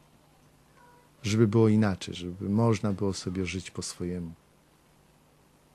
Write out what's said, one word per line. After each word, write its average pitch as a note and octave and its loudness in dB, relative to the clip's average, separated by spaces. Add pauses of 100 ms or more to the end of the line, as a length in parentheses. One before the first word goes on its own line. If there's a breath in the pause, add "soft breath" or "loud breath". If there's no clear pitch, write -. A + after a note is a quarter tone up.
(1200)
żeby A2 4
było A2+ 6
inaczej, G#2 2
żeby F2+ -8
można G#2+ 2
było F#2+ -2
sobie F#2 -6
żyć F2 -8
po F#2 -10
swojemu. F2 -8 (1400)